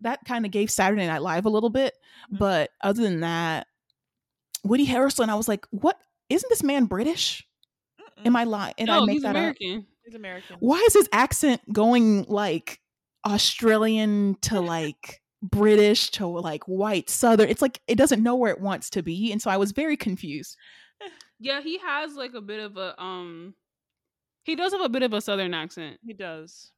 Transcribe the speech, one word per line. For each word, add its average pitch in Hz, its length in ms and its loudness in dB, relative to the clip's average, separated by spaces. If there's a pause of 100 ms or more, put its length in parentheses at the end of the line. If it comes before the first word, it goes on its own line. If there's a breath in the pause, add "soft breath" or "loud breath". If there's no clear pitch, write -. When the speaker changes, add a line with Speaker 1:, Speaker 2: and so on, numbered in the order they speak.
Speaker 1:
that 233 240 -6
kinda 226 240 -4
gave 202 220 0
Saturday 196 360 2
Night 160 160 -2
Live 175 240 -2
a 214 40 2
little 220 200 2
bit. 262 240 0 (320 loud breath)
Speaker 2:
Mm-hmm. 196 120 -10
Speaker 1:
But 190 320 2 (120)
other 208 200 0
than 180 180 0
that, 165 460 -2 (960)
Woody 254 240 4
Harrelson, 254 440 2
I 208 60 0
was 220 120 -2
like, 208 220 -2
"What? 294 280 0 (300)
Isn't 494 220 4
this - 120 6
man 277 220 4
British?" 233 600 -2 (520)
Speaker 2:
Mm-mm. 262 280 -10
Speaker 1:
Am 247 100 4
I 233 80 2
lying? 214 320 -4
And 220 140 -2
I 320 80 4
Speaker 3:
No, 240 80 4
Speaker 1:
make 247 80 0
Speaker 3:
he's 294 80 -2
Speaker 1:
that 214 80 -2
up? 277 60 0
Speaker 3:
American. 220 500 -4 (180)
Speaker 2:
He's 226 100 -20
American. 185 460 -16
Speaker 1:
Why 262 160 4 (100)
is 440 60 6
his 415 200 8
accent 254 500 2 (100)
going, 220 560 4
like, 202 540 -4 (440)
Australian 214 1160 2
to, 208 180 -2
like, 165 640 -6 (200)
British 208 680 4
to, 196 160 -6
like, 170 380 -8
white 190 440 -4
Southern? 226 400 4
It's 226 140 0
like, 269 240 -2
it 233 80 0
doesn't 220 280 4
know 240 140 2
where 226 160 0
it - 80 -6
wants 196 300 -6
to 185 120 -4
be. 185 300 -4
And 214 80 -4
so 214 100 -4
I 190 60 0
was 202 160 -2
very 294 240 -2
confused. 175 640 -8 (800 loud breath)
Speaker 3:
Yeah, 269 240 -6
he 320 160 -8
has, 311 360 -6
like, 247 200 -12
a 220 80 -14
bit 208 180 -12
of 208 160 -14
a, 185 260 -10
um, 180 520 -14 (880)
he 320 140 -6
does 370 160 -4
have 381 100 -4
a 269 80 -2
bit 254 120 -2
of 226 120 -2
a 208 80 -4
Southern 190 320 -4
accent. 160 500 -12
Speaker 2:
He 226 80 -16
does. 170 640 -16